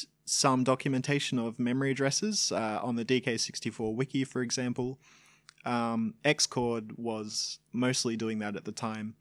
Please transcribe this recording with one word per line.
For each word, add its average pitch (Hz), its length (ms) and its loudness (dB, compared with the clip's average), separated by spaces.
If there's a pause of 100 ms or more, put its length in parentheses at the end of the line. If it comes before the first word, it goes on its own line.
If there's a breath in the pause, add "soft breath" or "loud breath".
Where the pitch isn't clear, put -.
(260)
some 127 400 4
documentation 135 760 2
of 117 180 -2
memory 131 340 2
addresses, 139 600 2
uh, 107 320 0
on 120 140 0
the 117 80 -2
D 127 160 4
K 117 160 0
sixty-four 110 580 -4
wiki, 135 300 0
for 127 160 -4
example. 123 580 -2 (640 soft breath)
Um, 117 500 0 (100)
Xcord 117 720 0
was 110 600 -6 (120)
mostly 123 460 0
doing 110 220 -2
that 104 180 -4
at 85 80 -10
the 104 80 -8
time. 110 480 -6